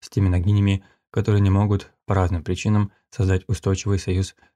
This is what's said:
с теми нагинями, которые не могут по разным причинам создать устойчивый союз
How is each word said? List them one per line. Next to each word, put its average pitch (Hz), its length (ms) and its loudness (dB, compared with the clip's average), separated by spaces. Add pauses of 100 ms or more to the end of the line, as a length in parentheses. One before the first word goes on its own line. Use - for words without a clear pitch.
с - 80 -20
теми 98 200 0
нагинями, 98 560 0 (260)
которые 104 300 0
не 98 100 4
могут 101 400 0 (160)
по 101 80 -2
разным 90 280 0
причинам 104 500 -2 (180)
создать 95 380 0
устойчивый 98 500 -2
союз 95 380 -4 (200)